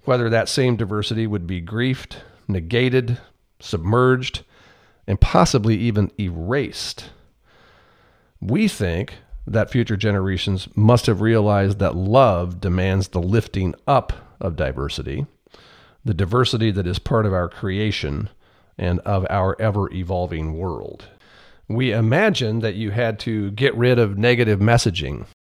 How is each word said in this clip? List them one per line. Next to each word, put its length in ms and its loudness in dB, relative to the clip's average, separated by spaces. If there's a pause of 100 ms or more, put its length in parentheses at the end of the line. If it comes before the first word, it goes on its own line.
whether 240 2
that 200 2
same 260 2
diversity 540 -2
would 180 -4
be 160 -6
griefed, 540 -4 (320)
negated, 680 0 (420)
submerged, 800 0 (640)
and 140 0
possibly 560 6
even 420 0
erased. 920 -6 (1300)
We 260 0
think 480 -2 (320)
that 240 0
future 260 0
generations 800 -2
must 320 4
have 140 2
realized 580 2
that 160 0
love 680 2
demands 480 0
the 140 -2
lifting 540 -2 (100)
up 260 0 (280)
of 160 -6
diversity, 680 -6 (760)
the 100 -2
diversity 580 0
that 140 -2
is 120 -2
part 280 0
of 60 0
our 160 0
creation 800 -4 (480)
and 240 -2
of 300 -2
our 300 0
ever-evolving 960 -2
world. 460 -8 (640)
We 240 0
imagine 680 2
that 140 -2
you 160 -4
had 300 -2
to 320 -4
get 240 0
rid 240 4
of 180 0
negative 400 4
messaging 680 2 (140)